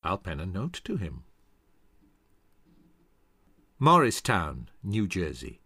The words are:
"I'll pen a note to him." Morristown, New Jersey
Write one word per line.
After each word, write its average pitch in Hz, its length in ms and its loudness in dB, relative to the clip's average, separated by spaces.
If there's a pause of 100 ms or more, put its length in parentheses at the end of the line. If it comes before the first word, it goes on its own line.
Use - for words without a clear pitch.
"I'll 90 160 -2
pen 76 220 -8
a 85 60 -8
note 101 400 -6
to 226 100 -4
him." 78 300 -6 (2500)
Morristown, 110 920 4 (120)
New 101 280 0
Jersey 73 560 -6